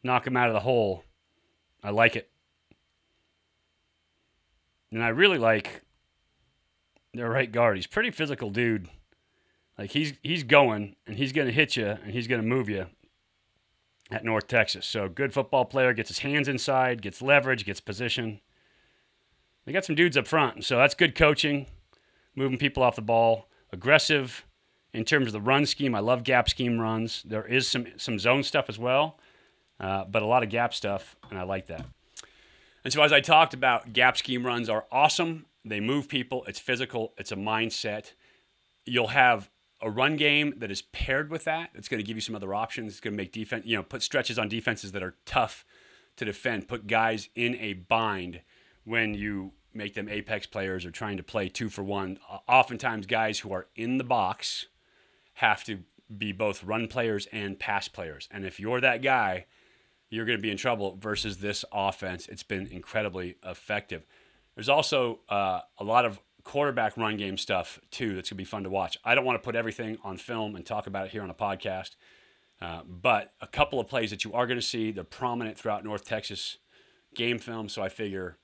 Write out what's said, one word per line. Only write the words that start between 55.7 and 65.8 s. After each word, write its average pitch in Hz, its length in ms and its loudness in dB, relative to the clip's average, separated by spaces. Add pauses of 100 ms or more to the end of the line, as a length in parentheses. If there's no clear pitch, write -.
be 104 180 -6
both 101 300 -2
run 110 240 -4
players 113 460 -2
and 101 260 -6
pass 101 300 -4
players. 80 420 -12
And 98 140 -10
if 95 160 -12
you're 123 220 -4
that 123 180 -8
guy, 110 460 -2 (640)
you're 110 160 -6
gonna 117 120 0
be 104 120 -4
in 98 80 -4
trouble 101 420 -2
versus 104 380 -6
this 101 340 -6
offense. 98 560 -4
It's - 140 -14
been 95 240 -6
incredibly 92 760 -8
effective. 92 640 -8 (520)
There's 110 120 -6
also, 135 520 2 (100)
uh, 95 300 0 (180)
a 101 60 -8